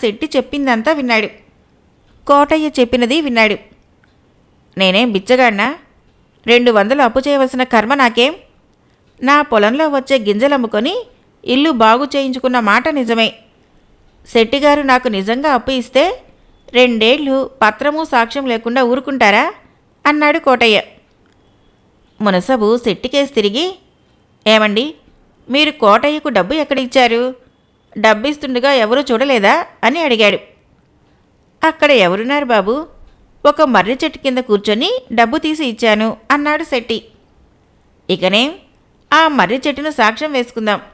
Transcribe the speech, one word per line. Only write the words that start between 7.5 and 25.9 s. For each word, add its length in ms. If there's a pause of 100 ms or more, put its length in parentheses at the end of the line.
కర్మ 320
నాకేం? 400 (880)
నా 200
పొలంలో 460
వచ్చే 300
గింజలమ్ముకొని 840 (400)
ఇల్లు 260
బాగు 340 (120)
చేయించుకున్న 440
మాట 280
నిజమే. 460 (920)
శెట్టిగారు 540
నాకు 260
నిజంగా 440
అప్పు 180
ఇస్తే 520 (500)
రెండేళ్లు 800 (120)
పత్రము 420
సాక్ష్యం 420
లేకుండా 360
ఊరుకుంటారా?" 720 (520)
అన్నాడు 320
కోటయ్య. 440 (1400)
మునసబు 560
శెట్టికేసి 580
తిరిగి, 440 (680)
"ఏమండి, 480 (560)
మీరు 200
కోటయ్యకు 580